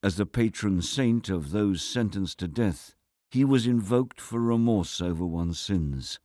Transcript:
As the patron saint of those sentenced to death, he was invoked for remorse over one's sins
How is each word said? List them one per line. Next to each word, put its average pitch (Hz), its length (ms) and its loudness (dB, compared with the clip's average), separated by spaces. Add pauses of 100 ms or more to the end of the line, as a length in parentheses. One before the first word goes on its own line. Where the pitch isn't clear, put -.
As 95 140 2
the 98 100 2
patron 104 560 0
saint 117 440 0
of 82 220 -4
those 98 320 2
sentenced 98 580 -2
to 92 80 -4
death, 92 460 -2 (380)
he 131 120 2
was 135 220 4
invoked 120 560 0
for 117 180 -6
remorse 117 640 2
over 87 240 -2
one's 85 340 -2
sins 71 640 -4